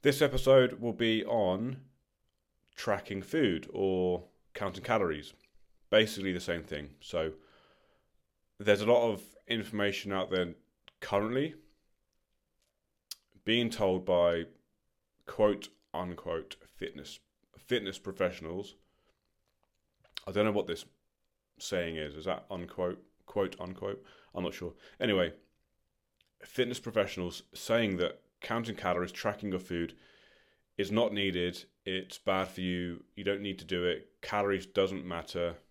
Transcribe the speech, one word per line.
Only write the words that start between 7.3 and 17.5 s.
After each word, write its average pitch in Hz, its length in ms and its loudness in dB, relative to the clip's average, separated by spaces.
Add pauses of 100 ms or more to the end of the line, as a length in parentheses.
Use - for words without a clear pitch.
there's 104 220 6
a 107 100 2
lot 120 200 6
of 98 100 -2 (260)
information 104 640 -2
out 95 200 -2
there 90 240 0 (460)
currently 123 540 0 (1900)
being 117 240 2
told 92 380 2
by 87 380 4 (840)
quote 104 420 2 (240)
unquote 85 640 -6 (220)
fitness, - 420 -12 (380)